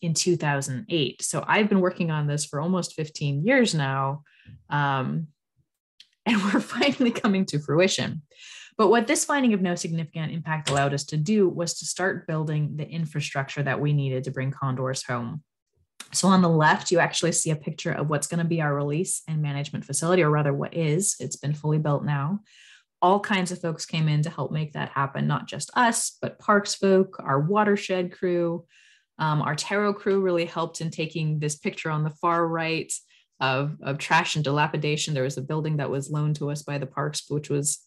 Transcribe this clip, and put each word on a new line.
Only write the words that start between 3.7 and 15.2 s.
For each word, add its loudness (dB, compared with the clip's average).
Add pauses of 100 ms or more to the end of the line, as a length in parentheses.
now, -2 (480)
um, 0 (960)
and 2
<laughs> -
we're 2
finally 0
coming 0
to -2
fruition. 0 (520)
But 6
what 6
this 0
finding 2
of 0
no 2
significant -6
impact -4
allowed 2
us -4
to -4
do 4
was -4
to -12
start -4
building -2
the -8
infrastructure -4
that 0
we 2
needed 0
to -6
bring -2
condors -4
home. -6 (680)